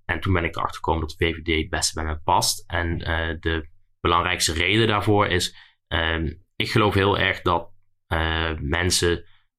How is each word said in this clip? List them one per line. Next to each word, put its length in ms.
En 140
toen 140
ben 100
ik 120
erachter 200
gekomen 260
dat 160
de 80
V 100
V 80
D 40
het 80
beste 240
bij 100
me 160
past. 480
En, 340
eh, 380
de 280
belangrijkste 540
reden 340
daarvoor 400
is, 280
ehm, 460
ik 160
geloof 220
heel 260
erg 220
dat, 280
eh, 520
mensen 640